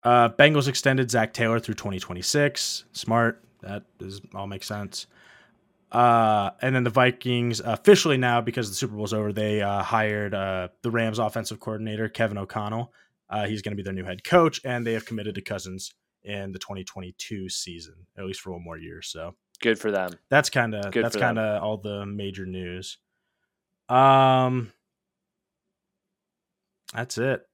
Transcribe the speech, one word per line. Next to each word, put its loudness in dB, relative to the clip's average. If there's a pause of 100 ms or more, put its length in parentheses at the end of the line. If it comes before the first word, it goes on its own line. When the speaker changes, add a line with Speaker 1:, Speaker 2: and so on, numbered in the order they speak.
Speaker 1:
Uh, 8
Bengals 6
extended 2
Zach 0
Taylor 0
through -6
twenty -6
twenty-six. -2
Smart. 0 (180)
That -12 (160)
is, -12 (140)
all -10
makes -12
sense. -8 (840)
Uh, 4 (100)
and 0
then 2
the 2
Vikings 2
officially 6
now, 4
because -4
the -10
Super -4
Bowl's -4
over, 0
they, 0
uh, 0
hired, 0
uh, -4 (160)
the -2
Rams 0
offensive -4
coordinator, -6
Kevin -2
O'Connell. -6 (340)
Uh, -4
he's -6
gonna -6
be -8
their -8
new -8
head -12
coach, 4
and -4
they -2
have -4
committed -8
to -8
Cousins -10 (280)
in -10
the -12
twenty -12
twenty-two -12
season, -12 (100)
at -14
least -8
for -12
one -12
more -14
year. -16
So -12 (260)
Speaker 2:
Good 2
for -2
them. -2 (180)
Speaker 1:
that's 4
kinda, -2
Speaker 2:
Good 0
Speaker 1:
that's -4
Speaker 2:
for -2
them. 2
Speaker 1:
kinda 0
all -4
the -8
major -8
news. -10 (880)
Um, 4 (2250)
that's -6
it. -2 (120)